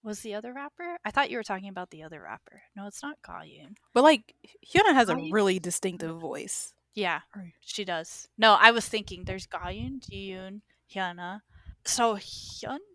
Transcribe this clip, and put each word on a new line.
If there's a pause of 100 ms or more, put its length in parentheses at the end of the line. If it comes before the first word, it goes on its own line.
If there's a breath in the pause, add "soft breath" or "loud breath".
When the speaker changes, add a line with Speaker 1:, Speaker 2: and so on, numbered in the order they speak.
Speaker 1:
Was
the
other
rapper?
I
thought
you
were
talking
about
the
other
rapper. (120)
No,
it's
not
Gayun. (180)
Speaker 2:
But,
like, (300)
Hyuna
has
a
Speaker 1:
Gayun?
Speaker 2:
really
distinctive
voice. (220)
Speaker 1:
Yeah, (140)
Speaker 2:
Right.
Speaker 1:
she
does. (100)
No,
I
was
thinking
there's
Gayun,
Jiyoon, (320)
Hyuna. (440 soft breath)
So
Hyun? (160)